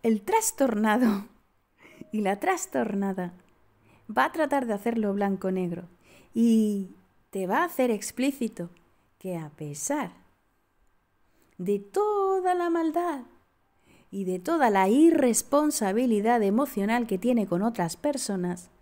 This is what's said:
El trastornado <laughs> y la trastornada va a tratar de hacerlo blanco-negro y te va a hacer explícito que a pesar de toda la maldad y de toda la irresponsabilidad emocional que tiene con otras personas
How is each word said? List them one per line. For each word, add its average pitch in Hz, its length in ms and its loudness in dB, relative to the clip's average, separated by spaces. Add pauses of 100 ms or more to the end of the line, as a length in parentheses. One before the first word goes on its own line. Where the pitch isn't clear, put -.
El 220 200 2
trastornado 220 1040 2 (420)
<laughs> - 460 -20
y 214 80 -2
la 202 180 0
trastornada 202 920 -2 (760)
va 254 160 2
a 320 60 -6
tratar 285 340 0
de 226 80 -2
hacerlo 208 400 -2
blanco-negro 185 760 -2 (440)
y 214 640 2 (360)
te 190 160 -4
va 214 120 0
a 349 60 2
hacer 262 260 0
explícito 220 760 -4 (480)
que 185 180 -8
a 156 140 -10
pesar 170 600 -6 (1500)
de 196 200 -2
toda 381 800 0
la 349 140 -2
maldad 330 540 -2 (840)
y 196 140 -6
de 180 160 -4
toda 294 300 2
la 190 180 4
irresponsabilidad 240 1500 2
emocional 220 640 0
que 196 120 -2
tiene 226 280 2
con 175 160 0
otras 202 360 -2
personas 185 720 -4 (120)